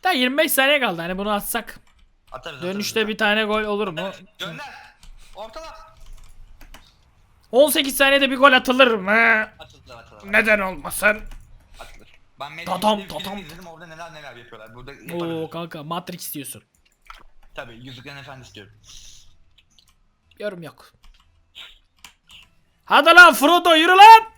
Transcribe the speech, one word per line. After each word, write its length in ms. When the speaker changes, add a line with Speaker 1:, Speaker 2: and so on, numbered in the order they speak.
Speaker 1:
Daha 100
yirmi 240
beş 140
saniye 280
kaldı, 220
hani 160
bunu 140
atsak. 480
Speaker 2:
Atarız, 300
Speaker 1:
Dönüşte 380
Speaker 2:
atarız, 140
Speaker 1:
bir 40
tane 260
gol 200
olur 240
mu? 140
Speaker 2:
atarız. 200
Gönder. 260
Ortala. 600
Speaker 1:
On 180
sekiz 280
saniyede 340
bir 60
gol 140
atılır 420
mı? 180
Speaker 2:
Atılır, 360
atılır. 380
Speaker 1:
Neden 260
olmasın? 640
Speaker 2:
Atılır. 400
Ben 260
Speaker 1:
Tatam, 260
Speaker 2:
Matrix'te 60
bir 120
film 140
Speaker 1:
tatam. 140
Speaker 2:
izledim, 300
orada 200
neler 260
neler 220
yapıyorlar. 400
Burada 180
yaparız. 280
Speaker 1:
Oo 280
kanka, 340
Matrix 500
diyorsun. 300
Speaker 2:
Tabii, 200
Yüzüklerin 320
Efendisi 380
diyorum. 180
Speaker 1:
Yorum 240
yok. 280
Hadi 240
lan 240
Frodo, 420
yürü 160
lan! 320